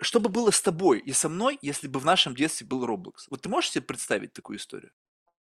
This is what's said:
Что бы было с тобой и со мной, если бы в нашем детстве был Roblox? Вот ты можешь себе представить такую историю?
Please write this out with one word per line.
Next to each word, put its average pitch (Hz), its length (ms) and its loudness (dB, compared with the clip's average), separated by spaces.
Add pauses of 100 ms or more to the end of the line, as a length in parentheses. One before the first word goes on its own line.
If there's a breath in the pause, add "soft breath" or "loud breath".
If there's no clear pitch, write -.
Что - 180 4
бы 214 100 2
было 214 220 4
с - 100 4
тобой 170 380 4
и 135 140 -8
со 151 160 0
мной, 233 320 0
если 143 260 -6
бы 135 120 -4
в 131 60 -4
нашем 160 300 2
детстве 143 320 -2
был 127 180 -2
Roblox? 101 440 -6
Вот 131 120 -2
ты 170 80 -6
можешь 330 220 0
себе 143 140 -2
представить - 480 -4
такую - 260 -12
историю? - 320 -16 (600)